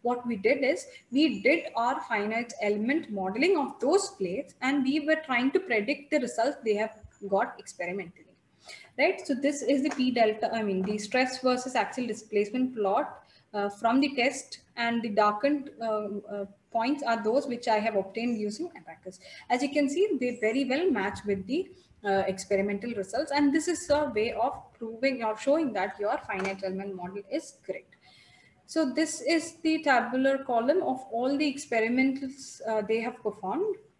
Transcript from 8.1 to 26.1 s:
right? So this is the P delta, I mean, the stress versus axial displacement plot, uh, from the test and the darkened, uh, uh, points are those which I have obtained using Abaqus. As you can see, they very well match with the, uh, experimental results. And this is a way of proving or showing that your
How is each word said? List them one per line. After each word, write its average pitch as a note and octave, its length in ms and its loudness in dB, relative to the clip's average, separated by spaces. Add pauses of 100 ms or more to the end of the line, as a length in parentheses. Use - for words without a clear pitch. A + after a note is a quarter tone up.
right? F4 280 2
So C#4+ 80 0
this C#4+ 260 0
is C4 220 2
the D4+ 80 0
P B3+ 200 2
delta, A3+ 440 2
I A3+ 80 -2
mean, F#3+ 180 0
the G#3 160 -2
stress B3+ 460 0
versus B3+ 320 0
axial A#3+ 320 -2
displacement G#3+ 680 -2
plot, G#3+ 500 0 (280)
uh, G3+ 160 -2
from A#3 320 2
the C#4 140 2
test B3+ 460 -2 (180)
and A#3 240 0
the A3+ 80 -4
darkened, C4 580 2 (140)
uh, G#3+ 260 -2 (260)
uh, G3+ 100 -6 (280)
points C4+ 300 0
are A3+ 200 0
those A#3+ 240 2
which A#3+ 220 -4
I G#3+ 100 4
have G#3 180 0
obtained A3+ 440 -2
using G#3+ 300 -4 (100)
Abaqus. - 380 -18 (320)
As B3 120 4
you C#4+ 60 0
can C#4+ 220 2
see, F4+ 280 2
they B3 220 -2
very A#3 240 2
well D4+ 260 2
match G3+ 360 0
with G3 200 -2
the, F4+ 220 -2 (380)
uh, G3 200 4
experimental G3+ 680 -2
results. A3+ 360 -4
And C#4+ 240 4
this D#4+ 140 2
is D#4+ 220 -4
a D4 160 4
way A3 260 0
of A#3+ 220 0 (240)
proving A#3 440 -2
or A3 140 0
showing C#4 380 2
that G3+ 260 -4
your A3 160 0 (100)